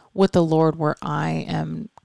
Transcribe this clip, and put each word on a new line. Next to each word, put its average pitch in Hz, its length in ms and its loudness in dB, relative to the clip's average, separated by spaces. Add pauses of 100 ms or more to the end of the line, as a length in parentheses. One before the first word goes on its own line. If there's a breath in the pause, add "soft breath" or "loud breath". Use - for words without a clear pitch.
(140)
with 196 200 2
the 175 100 4
Lord, 160 320 2
where 156 260 -2
I 156 460 -4
am 160 420 -6 (160)